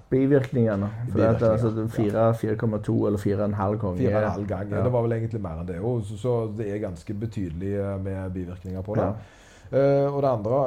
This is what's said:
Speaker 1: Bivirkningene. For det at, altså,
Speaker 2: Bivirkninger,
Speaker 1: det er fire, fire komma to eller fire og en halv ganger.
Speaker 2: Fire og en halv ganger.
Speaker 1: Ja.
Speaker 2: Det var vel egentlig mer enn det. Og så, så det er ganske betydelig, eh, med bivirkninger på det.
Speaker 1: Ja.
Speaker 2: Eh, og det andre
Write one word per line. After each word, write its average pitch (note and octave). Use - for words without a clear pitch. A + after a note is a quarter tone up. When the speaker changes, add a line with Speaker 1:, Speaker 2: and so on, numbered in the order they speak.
Speaker 1:
Bivirkningene. B2
For F#2+
det A2
at, A2+
altså, A2+
Speaker 2:
Bivirkninger, A2
Speaker 1:
det A2
er A2+
fire, A2
fire A2
komma A2
to A2
eller G#2
fire G2+
og G#2
en G2+
halv G2+
ganger. F#2
Speaker 2:
Fire G#2
og G#2+
en G#2
halv G2
ganger. G2+
Speaker 1:
Ja. G2
Speaker 2:
Det -
var A#2+
vel A#2
egentlig A2+
mer E2
enn F2+
det. F2
Og A#2
så, G#2
så B2
det A2
er G#2
ganske G2
betydelig, G2
eh, G2
med F#2+
bivirkninger F#2
på G#2
det. B2
Speaker 1:
Ja. G#2
Speaker 2:
Eh, C#3
og C#3
det C#3
andre A2+